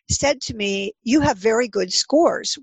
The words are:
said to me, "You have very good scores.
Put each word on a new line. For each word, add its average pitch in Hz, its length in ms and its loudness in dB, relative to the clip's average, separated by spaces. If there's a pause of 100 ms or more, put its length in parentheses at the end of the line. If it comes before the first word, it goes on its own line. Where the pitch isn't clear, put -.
said 277 320 -2
to - 140 -10
me, 196 380 -4 (100)
"You 247 180 2
have 285 160 2
very 226 300 2
good 190 260 -4
scores. - 680 0